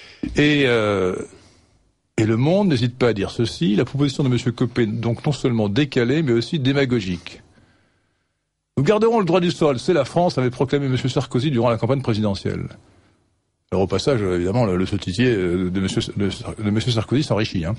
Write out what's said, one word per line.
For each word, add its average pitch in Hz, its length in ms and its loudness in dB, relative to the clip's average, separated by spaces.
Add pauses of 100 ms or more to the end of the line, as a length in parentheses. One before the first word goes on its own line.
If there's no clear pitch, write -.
(360)
Et, 147 300 4
euh, 104 500 2 (1000)
et 113 80 2
Le 113 120 2
Monde 180 320 4
n'hésite 123 280 0
pas 123 120 2
à 110 40 4
dire 101 200 -4
ceci, « 165 440 0
La 143 80 2
proposition 139 380 -2
de 131 60 2
monsieur 120 240 0
Copé, 120 340 0
donc 113 400 -4
non 151 60 0
seulement 117 360 0
décalée, 135 540 0
mais 135 80 0
aussi 117 300 0
démagogique. » « 123 840 -2 (1300)
Nous 139 80 2
garderons 220 340 4
le 202 60 2
droit 170 160 2
du 175 100 0
sol, 147 300 2
c'est 185 120 0
la 143 120 2
France », 170 340 0
avait 127 120 2
proclamé 143 360 -2
monsieur 127 220 0
Sarkozy 131 420 -2
durant 120 200 2
la 110 60 0
campagne 127 260 -2
présidentielle. 98 640 -2 (1040)
Alors 92 100 2
au 95 60 0
passage, 107 340 0
évidemment, 92 420 0
le, 92 120 0
le 92 100 0
sottisier, 98 480 -2
euh, 90 360 0
de 95 100 -2
monsieur, 95 220 -2 (140)
de, 101 140 -2 (320)
de 104 80 -2
monsieur 110 220 0
Sarkozy 113 320 0
s'enrichit, 101 400 -2
hein. 95 140 -4